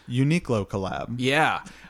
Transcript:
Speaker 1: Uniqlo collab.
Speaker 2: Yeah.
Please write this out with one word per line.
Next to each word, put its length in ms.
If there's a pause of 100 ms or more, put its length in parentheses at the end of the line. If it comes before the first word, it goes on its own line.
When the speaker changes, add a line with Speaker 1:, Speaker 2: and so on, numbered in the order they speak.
Speaker 1:
Uniqlo 600
collab. 500
Speaker 2:
Yeah. 440 (280)